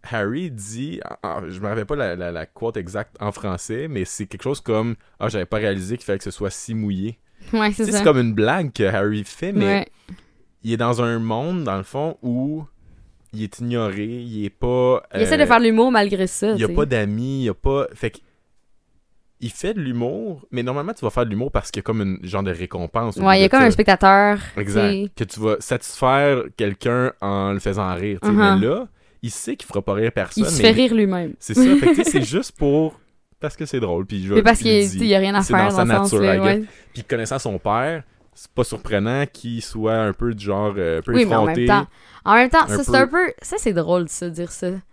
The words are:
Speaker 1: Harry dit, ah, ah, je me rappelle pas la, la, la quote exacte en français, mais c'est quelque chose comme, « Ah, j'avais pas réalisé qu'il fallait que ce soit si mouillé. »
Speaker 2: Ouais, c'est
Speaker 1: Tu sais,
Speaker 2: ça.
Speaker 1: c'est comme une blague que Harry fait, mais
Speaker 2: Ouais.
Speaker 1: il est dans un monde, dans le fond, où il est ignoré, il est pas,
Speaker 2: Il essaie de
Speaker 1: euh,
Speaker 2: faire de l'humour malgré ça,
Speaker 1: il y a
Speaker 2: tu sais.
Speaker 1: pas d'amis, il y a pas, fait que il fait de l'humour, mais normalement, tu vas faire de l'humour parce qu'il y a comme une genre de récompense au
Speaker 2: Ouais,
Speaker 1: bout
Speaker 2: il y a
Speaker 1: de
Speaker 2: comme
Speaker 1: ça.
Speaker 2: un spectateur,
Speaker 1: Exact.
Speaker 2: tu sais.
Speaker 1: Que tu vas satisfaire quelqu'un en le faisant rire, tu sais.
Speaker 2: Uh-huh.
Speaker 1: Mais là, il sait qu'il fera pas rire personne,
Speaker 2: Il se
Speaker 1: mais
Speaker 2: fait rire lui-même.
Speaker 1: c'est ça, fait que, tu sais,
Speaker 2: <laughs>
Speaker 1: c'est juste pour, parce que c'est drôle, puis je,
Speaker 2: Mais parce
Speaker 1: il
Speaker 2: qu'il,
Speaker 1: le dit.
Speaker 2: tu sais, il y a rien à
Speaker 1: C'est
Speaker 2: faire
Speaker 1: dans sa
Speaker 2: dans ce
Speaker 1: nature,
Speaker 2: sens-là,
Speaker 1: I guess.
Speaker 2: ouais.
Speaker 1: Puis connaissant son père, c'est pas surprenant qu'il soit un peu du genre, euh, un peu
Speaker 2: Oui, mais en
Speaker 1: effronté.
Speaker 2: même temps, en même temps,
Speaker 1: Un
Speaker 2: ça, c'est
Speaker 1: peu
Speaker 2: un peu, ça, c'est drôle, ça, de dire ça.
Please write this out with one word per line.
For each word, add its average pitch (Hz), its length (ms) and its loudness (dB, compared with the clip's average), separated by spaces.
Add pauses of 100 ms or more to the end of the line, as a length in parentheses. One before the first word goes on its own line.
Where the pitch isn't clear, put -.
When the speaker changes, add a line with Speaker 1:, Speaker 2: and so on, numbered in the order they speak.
Speaker 1:
Harry 120 420 -4
dit, 113 520 -10
ah, - 200 -14
ah, 82 240 -6
je 92 120 -10
me 104 80 -6
rappelle 104 200 -4
pas 147 80 -4
la, 104 200 -4
la, 87 160 -6
la 80 140 -8
quote 117 320 -6
exacte 98 420 -8
en 104 120 -4
français, 110 580 -6
mais 101 160 -4
c'est - 220 -8
quelque - 160 -14
chose 139 180 -4
comme, « 113 340 -2 (240)
Ah, 110 100 -4
j'avais 101 180 -4
pas 110 100 -4
réalisé 101 400 -2
qu'il - 80 -14
fallait 98 140 -2
que - 40 -12
ce 101 80 -8
soit 98 200 -6
si - 240 -10
mouillé. » 104 420 -4 (360)
Speaker 2:
Ouais, 214 180 2
c'est - 60 -6
Speaker 1:
Tu 220 80 0
sais, 202 80 -2
Speaker 2:
ça. 208 60 2
Speaker 1:
c'est 202 40 0
comme 147 160 6
une 117 140 2
blague 127 380 0
que - 120 -2
Harry 101 400 0
fait, - 280 -8
mais 202 140 2
Speaker 2:
Ouais. 196 220 0 (760)
Speaker 1:
il 113 100 -2
est 113 40 -2
dans 120 240 0
un 117 160 0
monde, 127 460 -4
dans 98 140 -2
le 95 60 -6
fond, 151 380 -6
où 139 440 -4 (680)
il 107 100 -8
est 104 160 -10
ignoré, 113 460 -2
il 117 400 -8
est 98 60 -4
pas, 127 500 0 (140)
Speaker 2:
Il 196 60 0
essaie 220 160 2
de 294 60 4
Speaker 1:
euh, - 40 6
Speaker 2:
faire 233 120 6
de 240 60 2
l'humour 226 260 4
malgré 202 360 2
ça, 202 240 -2
Speaker 1:
il 208 80 0
y 113 40 0
a 107 40 0
Speaker 2:
tu - 60 -2
sais. - 20 -2
Speaker 1:
pas 147 100 2
d'amis, 120 560 -2
il 123 40 -2
y 110 40 0
a 95 60 -4
pas, 135 400 -2
fait - 160 -6
que - 80 -20 (1200)
il 120 100 -6
fait 202 220 -6
de 208 80 -4
l'humour, 139 680 -4
mais 123 120 -4
normalement, 143 300 -4
tu - 100 -10
vas 110 80 0
faire 123 140 0
de 113 40 -6
l'humour 113 220 -4
parce - 180 -4
qu'il 101 120 -8
y - 20 -12
a - 0 -
comme 113 180 -2
une 95 220 -2
genre 95 180 -6
de 95 100 -2
récompense 90 680 -6
au - 40 -10
Speaker 2:
Ouais, 190 40 2
Speaker 1:
bout 190 80 8
Speaker 2:
il 190 80 6
y - 20 6
a 196 40 4
Speaker 1:
de 190 40 2
Speaker 2:
comme 262 100 6
Speaker 1:
ça. 254 40 8
Speaker 2:
un 220 60 8
spectateur, 202 680 6 (180)
Speaker 1:
Exact. 107 340 0
Speaker 2:
tu 98 120 -2
sais. 101 120 -8
Speaker 1:
Que - 100 -4
tu 110 160 -14
vas 107 180 2
satisfaire 135 840 0 (120)
quelqu'un 120 560 0 (100)
en 98 300 -2
le 98 80 -2
faisant 95 360 -2
rire, 98 280 -4
tu 208 60 0
sais. 208 40 2
Speaker 2:
Uh-huh. 202 260 6
Speaker 1:
Mais 196 60 2
là, 208 220 -2 (340)
il 117 80 -6
sait - 260 -8
qu'il - 120 -18
fera 101 140 -6
pas 101 120 -4
rire 110 200 0
personne, 107 320 -2
Speaker 2:
Il - 40 -4
se 170 120 0
Speaker 1:
mais 226 120 6
Speaker 2:
fait 220 80 4
rire 240 140 4
lui-même. 185 440 0
Speaker 1:
c'est - 140 -8
ça, 254 80 6
fait 277 260 8
que, 320 80 6
tu 330 80 2
sais, - 0 -
Speaker 2:
<laughs> 330 80 0
Speaker 1:
c'est - 120 2
juste 127 340 -4
pour, 151 420 0 (420)
parce 151 160 -8
que 160 80 -8
c'est 131 160 -4
drôle, 92 240 -2
puis 98 180 -6
je, 95 100 -2
Speaker 2:
Mais - 80 8
parce 220 200 6
Speaker 1:
il - 20 -8
Speaker 2:
qu'il, 220 140 4
Speaker 1:
le 202 80 6
dit. 190 80 -2
Speaker 2:
tu 190 60 -4
sais, 233 60 0
il 214 40 2
y 196 60 6
a 190 40 6
rien 196 160 0
à 202 60 2
Speaker 1:
C'est 196 120 0
Speaker 2:
faire 196 160 4
Speaker 1:
dans 196 60 -2
sa 185 100 4
Speaker 2:
dans - 0 -
ce - 20 0 (140)
Speaker 1:
nature, 196 160 0
Speaker 2:
sens-là, 196 180 4
Speaker 1:
I 190 40 0
guess. 196 220 2
Speaker 2:
ouais. - 40 -6 (280)
Speaker 1:
Puis 117 100 -10
connaissant 117 360 -4
son 101 200 -4
père, 135 440 -2 (300)
c'est - 180 -20
pas 127 120 0
surprenant 113 680 -2
qu'il 117 300 -8
soit 110 360 -2
un 107 160 0
peu 117 200 -2
du 104 120 -10
genre, 101 320 -2
euh, 82 220 0
un - 20 -8
peu 123 120 -4
Speaker 2:
Oui, 240 120 6
mais 117 100 0
en 110 80 4
Speaker 1:
effronté. 123 180 0
Speaker 2:
même 120 60 2
temps, 208 200 2 (360)
en 208 120 4
même 254 140 6
temps, 320 140 4
Speaker 1:
Un 208 140 -2
Speaker 2:
ça, 285 60 0
c'est - 80 -2
Speaker 1:
peu 269 60 6
Speaker 2:
un 262 100 6
peu, 330 340 0
ça, - 180 -8
c'est 220 140 -2
drôle, 170 340 0
ça, 175 220 -8
de 165 40 -12
dire 170 180 -8
ça. - 180 -6 (240)